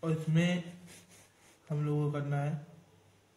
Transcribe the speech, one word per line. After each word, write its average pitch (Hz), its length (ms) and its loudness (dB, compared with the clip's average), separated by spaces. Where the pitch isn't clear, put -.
और 160 80 0
इसमें 165 520 2
हम 147 180 -2
लोगों 147 200 2
को 147 60 0
करना 143 260 -2
है 143 280 -2